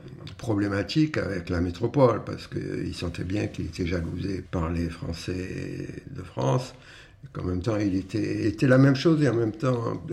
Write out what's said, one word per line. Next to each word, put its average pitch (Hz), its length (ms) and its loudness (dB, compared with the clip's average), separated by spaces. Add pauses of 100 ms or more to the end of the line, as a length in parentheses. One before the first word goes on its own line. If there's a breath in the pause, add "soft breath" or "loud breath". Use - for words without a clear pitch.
(380)
problématique 104 800 0
avec 92 320 -4
la 87 120 2
métropole, 113 640 4
parce - 220 -10
qu'il 95 480 -6
sentait 87 280 -6
bien 101 240 -2
qu'il - 180 -6
était 90 200 -4
jalousé 90 640 -4
par 85 220 0
les 85 180 0
Français 92 1000 -6 (220)
de - 140 -10
France, - 500 -2 (500 loud breath)
et - 100 -16
qu'en 95 100 -8
même 90 180 -2
temps, 107 160 0
il 101 180 2
était, 104 520 -2
était 120 200 2
la 127 120 10
même 139 160 10
chose, 156 260 4
et 139 80 4
en 110 60 2
même 113 160 2
temps 113 500 -2 (120)